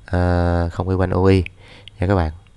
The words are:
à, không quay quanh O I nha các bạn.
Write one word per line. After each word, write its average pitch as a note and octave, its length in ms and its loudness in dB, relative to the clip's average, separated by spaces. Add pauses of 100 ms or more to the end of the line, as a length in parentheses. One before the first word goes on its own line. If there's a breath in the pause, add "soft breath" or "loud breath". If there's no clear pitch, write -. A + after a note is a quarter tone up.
à, F2 640 0
không F2+ 180 -6
quay F#2 100 -2
quanh F#2 140 -2
O F#2 140 2
I F#2+ 180 4 (560 loud breath)
nha F2+ 80 -2
các G2+ 80 2
bạn. D#2+ 160 -2 (240)